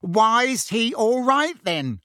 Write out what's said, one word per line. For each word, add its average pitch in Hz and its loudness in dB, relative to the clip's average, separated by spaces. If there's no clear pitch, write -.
Why's 220 2
he 233 -2
all 233 0
right 285 0
then? 139 -4